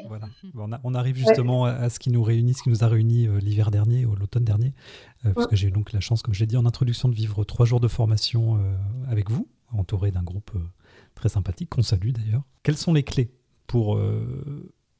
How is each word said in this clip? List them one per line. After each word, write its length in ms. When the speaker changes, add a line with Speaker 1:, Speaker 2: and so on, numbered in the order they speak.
Speaker 1:
Voilà. 180
Bon, 140
on 40
a-, 100
on 120
arrive 240
Speaker 2:
Ouais. 100
Speaker 1:
justement 380
à, 40
à 200
ce 100
qui 100
nous 120
réunit, 320
ce 100
qui 40
nous 140
a 60
réunis, 400
euh, 100
l'hiver 320
dernier 360
ou 100
l'automne 280
dernier, 280
euh, 80
parce 140
Speaker 2:
Ouais. 40
Speaker 1:
que 60
j'ai 120
eu 20
donc 220
la 80
chance, 220
comme 120
je 60
l'ai 60
dit 100
en 100
introduction, 420
de 60
vivre 300
trois 200
jours 160
de 80
formation, 680
euh, 180
avec 220
vous, 160
entouré 380
d'un 140
groupe, 320
euh, 40
très 140
sympathique, 420
qu'on 120
salue 280
d'ailleurs. 320
Quelles 120
sont 160
les 120
clés 260
pour, 280
euh, 760